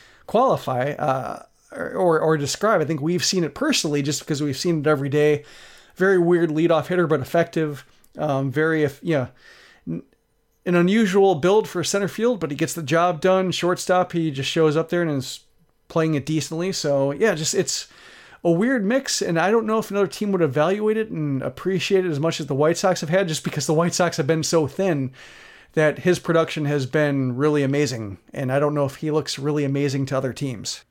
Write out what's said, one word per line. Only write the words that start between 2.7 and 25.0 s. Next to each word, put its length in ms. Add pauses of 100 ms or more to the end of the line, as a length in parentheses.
I 60
think 160
we've 240
seen 180
it 100
personally 480
just 200
because 200
we've 160
seen 220
it 80
every 220
day. 340 (520)
Very 220
weird 320
leadoff 380
hitter, 180
but 140
effective. 640 (320)
Um, 320
very, 360
eff-, 180
yeah, 240 (580)
n-, 180 (640)
an 100
unusual 600
build 320
for 160
center 240
field, 320
but 100
he 60
gets 180
the 100
job 360
done. 320
Shortstop, 640
he 180
just 180
shows 280
up 100
there 140
and 100
is 300 (480)
playing 260
it 100
decently. 460
So, 400
yeah, 240
just, 180
it's 360 (520)
a 100
weird 340
mix, 360
and 160
I 140
don't 140
know 140
if 120
another 160
team 240
would 100
evaluate 560
it 120
and 320
appreciate 640
it 60
as 100
much 180
as 80
the 80
White 220
Sox 240
have 80
had, 180
just 160
because 220
the 80
White 200
Sox 220
have 120
been 160
so 220
thin 460 (640)